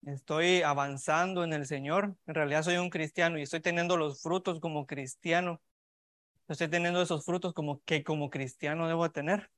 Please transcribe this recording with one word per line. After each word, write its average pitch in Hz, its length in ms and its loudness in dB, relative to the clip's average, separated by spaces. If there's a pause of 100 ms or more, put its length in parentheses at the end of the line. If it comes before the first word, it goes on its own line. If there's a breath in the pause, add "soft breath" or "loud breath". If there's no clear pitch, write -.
Estoy 160 580 2
avanzando 156 800 2
en 160 100 -2
el 143 140 -2
Señor. 151 480 -2 (100)
En 160 80 -8
realidad 151 300 2
soy 175 140 2
un 180 120 0
cristiano 165 480 0
y 147 60 -4
estoy 160 180 -4
teniendo 175 340 2
los 151 260 0
frutos 175 380 -2
como 151 280 -4
cristiano. 165 760 -2 (840)
Estoy 160 200 -2
teniendo 175 340 2
esos 165 220 0
frutos 175 300 -2
como 147 320 -4
que 151 180 0
como 147 280 -2
cristiano 147 560 -2
debo 165 240 2
tener. 170 460 -2